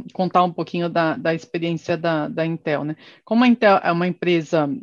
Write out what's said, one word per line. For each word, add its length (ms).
contar 320
um 80
pouquinho 380
da, 260
da 180
experiência 600
da, 320
da 180
Intel, 380
né? 140
Como 220
a 20
Intel 340
é 100
uma 160
empresa 640